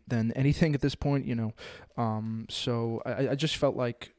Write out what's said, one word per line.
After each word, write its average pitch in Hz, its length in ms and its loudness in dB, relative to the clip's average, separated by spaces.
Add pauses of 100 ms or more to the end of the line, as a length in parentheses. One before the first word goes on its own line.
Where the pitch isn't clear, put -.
than 113 240 2
anything 143 420 4
at 135 60 0
this 143 140 2
point, 143 320 0
you 127 80 -2
know. 113 180 -2 (460)
Um, 110 500 -2
so 117 560 -2
I, 123 260 0
I 139 40 2
just 147 220 0
felt 135 200 2
like, 123 420 -4